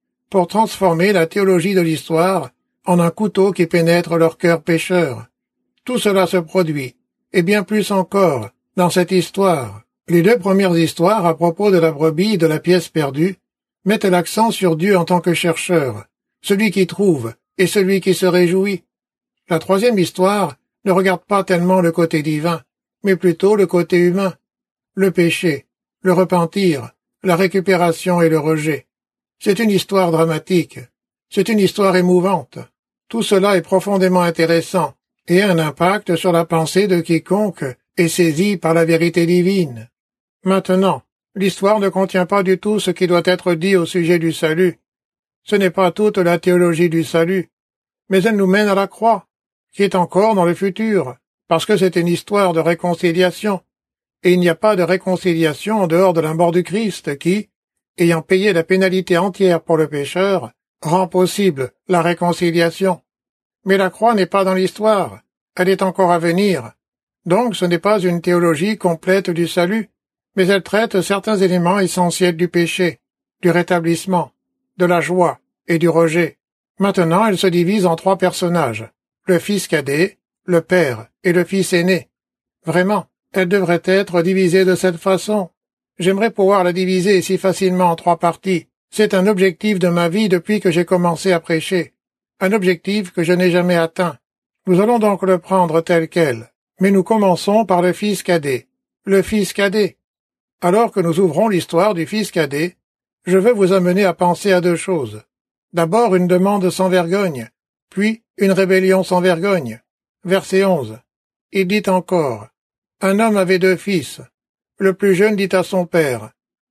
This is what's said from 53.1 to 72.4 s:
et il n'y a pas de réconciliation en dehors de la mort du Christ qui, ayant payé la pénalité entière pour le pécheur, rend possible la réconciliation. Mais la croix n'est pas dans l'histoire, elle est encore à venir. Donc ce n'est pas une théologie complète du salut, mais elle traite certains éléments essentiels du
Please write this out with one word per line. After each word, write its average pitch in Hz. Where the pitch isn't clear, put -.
et 180
il 180
n'y 175
a 165
pas 214
de 180
réconciliation 175
en 180
dehors 175
de 160
la 156
mort 170
du 175
Christ 170
qui, 196
ayant 170
payé 190
la 165
pénalité 185
entière 180
pour 165
le 156
pécheur, 147
rend 175
possible 175
la 175
réconciliation. 170
Mais 190
la 185
croix 226
n'est 190
pas 196
dans 190
l'histoire, 190
elle 180
est 190
encore 185
à 175
venir. 170
Donc 202
ce 185
n'est 175
pas 208
une 175
théologie 175
complète 185
du 170
salut, 185
mais 185
elle 196
traite 208
certains 196
éléments 180
essentiels 180
du 170